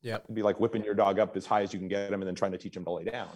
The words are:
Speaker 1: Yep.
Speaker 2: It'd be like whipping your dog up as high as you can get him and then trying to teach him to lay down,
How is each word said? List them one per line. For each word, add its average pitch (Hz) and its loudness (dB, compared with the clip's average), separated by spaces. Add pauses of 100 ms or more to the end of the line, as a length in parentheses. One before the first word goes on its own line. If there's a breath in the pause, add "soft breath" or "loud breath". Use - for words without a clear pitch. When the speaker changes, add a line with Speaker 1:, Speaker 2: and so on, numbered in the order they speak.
Speaker 1:
Yep. 110 -6
Speaker 2:
It'd 117 -10
be 110 0
like 104 4
whipping 110 2
your 104 0
dog 101 6
up 104 4
as 95 -6
high 107 4
as 98 -4
you 101 -6
can 92 -6
get 101 -2
him 98 -2
and 95 -4
then 92 -2
trying 95 -2
to 92 -6
teach - -12
him 90 -8
to 85 -4
lay 87 -6
down, 113 -6